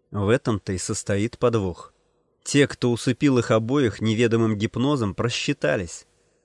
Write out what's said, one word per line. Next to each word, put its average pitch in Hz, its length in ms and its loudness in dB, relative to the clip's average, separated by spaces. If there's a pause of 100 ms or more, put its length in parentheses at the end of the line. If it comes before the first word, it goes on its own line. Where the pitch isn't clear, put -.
(100)
В 101 180 0
этом-то 113 440 0
и 92 60 -4
состоит 104 600 -4
подвох. 107 560 -2 (480)
Те, 139 240 2
кто - 240 -2
усыпил 127 480 2
их 117 140 2
обоих 113 480 0
неведомым 110 580 2
гипнозом, 117 560 0
просчитались. 123 920 -4 (380)